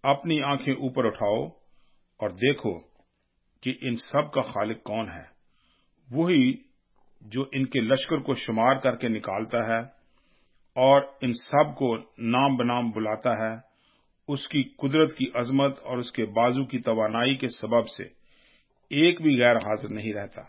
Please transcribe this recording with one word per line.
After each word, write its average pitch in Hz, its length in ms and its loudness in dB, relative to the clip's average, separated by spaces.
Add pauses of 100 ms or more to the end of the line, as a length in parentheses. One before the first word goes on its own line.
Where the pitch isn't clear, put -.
अपनी 147 340 0
आंखें 139 360 -2
ऊपर 127 300 -2
उठाओ 104 460 -2 (680)
और 104 100 -4
देखो 104 480 -2 (840)
कि 131 200 -4
इन 123 120 -4
सब 151 400 -4
का 131 60 2
खालिक 107 420 -6
कौन 107 260 -6
है। 87 300 -18 (720)
वही 143 540 2 (580)
जो 123 300 -6
इनके 135 280 -2
लश्कर 135 400 0
को 135 140 -2
शुमार 120 400 2
करके 123 340 -2
निकालता 110 680 -2
है 117 180 -6 (840)
और 139 460 6
इन 120 100 0
सब 147 440 2
को 120 200 0 (220)
नाम 123 380 2
बनाम 120 340 0
बुलाता 110 560 -2
है। 113 160 -8 (680)
उसकी 139 340 -2
कुदरत 156 480 2
की 131 240 -4
अजमत 135 500 0
और 123 120 -6
उसके 120 260 -4
बाजू 120 420 0
की 123 140 -4
तवानाई 113 560 0
के 131 120 -6
सबब 117 380 0
से - 180 -14 (880)
एक 170 300 4
भी 151 140 4
गैर 120 220 6
हाजिर 104 320 -4
नहीं 107 240 -6
रहता। 101 360 -10